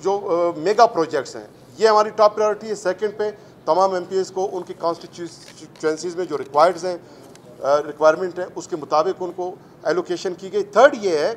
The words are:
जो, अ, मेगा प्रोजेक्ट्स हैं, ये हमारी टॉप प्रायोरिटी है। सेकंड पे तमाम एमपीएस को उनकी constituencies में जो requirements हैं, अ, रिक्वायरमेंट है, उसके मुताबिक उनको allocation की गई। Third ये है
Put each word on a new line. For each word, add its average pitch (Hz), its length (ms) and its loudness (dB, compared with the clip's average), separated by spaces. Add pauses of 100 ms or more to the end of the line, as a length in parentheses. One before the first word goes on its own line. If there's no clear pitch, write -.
जो, 196 160 0
अ, 175 380 0
मेगा 180 300 4
प्रोजेक्ट्स 143 500 -2
हैं, 104 140 -16 (300)
ये 220 80 4
हमारी 214 220 4
टॉप 208 240 4
प्रायोरिटी 214 320 -2
है। 220 80 -4
सेकंड 202 440 -4
पे 208 120 -2 (360)
तमाम 185 300 2
एमपीएस 180 340 -4
को 185 140 -4
उनकी 185 300 -8
constituencies 160 1400 -8
में 180 100 -4
जो 156 100 -6
requirements 165 480 2
हैं, 180 140 -6
अ, - 80 -18 (580)
रिक्वायरमेंट 151 760 2
है, 180 80 -4
उसके - 300 -10
मुताबिक 156 460 -2
उनको 180 360 -8 (280)
allocation 175 480 -4
की 190 160 -14
गई। 196 120 -2
Third 240 320 4
ये 180 320 -2
है 226 100 -2